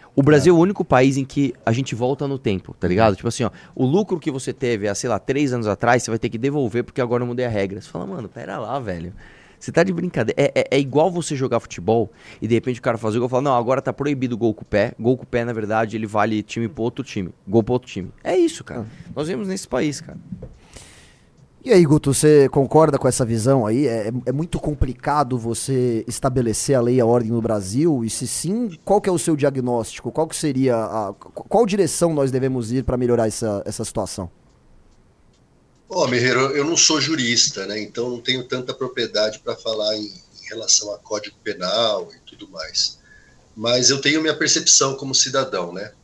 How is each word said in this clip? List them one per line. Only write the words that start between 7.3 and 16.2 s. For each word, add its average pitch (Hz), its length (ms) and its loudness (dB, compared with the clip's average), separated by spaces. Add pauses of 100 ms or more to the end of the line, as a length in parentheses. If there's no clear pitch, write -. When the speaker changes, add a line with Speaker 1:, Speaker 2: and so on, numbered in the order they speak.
Speaker 1:
a 120 40 -4
regra. 101 300 -2
Você - 100 -18
fala, 175 160 -10
"Mano, 175 220 -10
pera 180 300 -12
lá, 123 220 -6
velho. 90 340 -8 (440)
Você - 140 -10
tá 165 120 2
de 190 100 0
brincadeira." 170 480 -2
É, 143 140 2
é, 131 160 2
é 135 80 4
igual 143 320 2
você 170 260 -4
jogar 117 220 0
futebol 107 520 -2 (300)
e - 60 -6
de 113 80 4
repente 117 240 -2
o - 40 -16
cara 117 140 0
faz 110 180 -4
o 120 40 0
gol 120 80 0
e - 20 -4
fala, 127 140 0
"Não, 143 120 2
agora 123 260 0
tá 127 120 -4
proibido 131 440 -2
gol 110 160 2
com - 100 -10
o - 20 -14
pé. 104 340 0
Gol 120 160 2
com 127 80 -14
o - 40 -18
pé, 117 180 -2
na 120 80 -4
verdade, 110 420 -2
ele 110 120 -4
vale 107 360 0